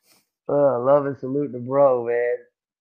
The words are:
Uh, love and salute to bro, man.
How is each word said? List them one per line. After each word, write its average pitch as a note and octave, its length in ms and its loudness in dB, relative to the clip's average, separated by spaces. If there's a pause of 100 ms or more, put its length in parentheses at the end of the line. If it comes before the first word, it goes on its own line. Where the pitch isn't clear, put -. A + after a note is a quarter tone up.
(480)
Uh, C#3 320 2
love C#3 260 2
and C#3 120 -8
salute C3+ 340 -6
to B2 60 -12
bro, B2+ 480 2
man. A#2+ 300 -2 (440)